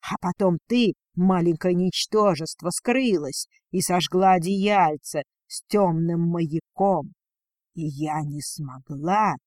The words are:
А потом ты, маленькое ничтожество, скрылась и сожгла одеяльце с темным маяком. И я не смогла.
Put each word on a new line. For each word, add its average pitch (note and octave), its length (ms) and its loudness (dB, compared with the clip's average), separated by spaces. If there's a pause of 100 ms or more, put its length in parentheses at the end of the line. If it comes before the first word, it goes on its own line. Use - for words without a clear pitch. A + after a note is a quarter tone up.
А - 180 -6
потом F3+ 460 0
ты, A#3 280 2 (200)
маленькое F3+ 600 2
ничтожество, F3+ 960 0
скрылась G#3 760 -2 (240)
и F#3 100 -2
сожгла F#3 520 2
одеяльце F#3 920 0 (240)
с - 220 -12
темным E3+ 520 2
маяком. E3+ 920 -2 (640)
И E3+ 80 -8
я D3+ 400 -4
не D3 200 -8
смогла. D3+ 920 -4 (100)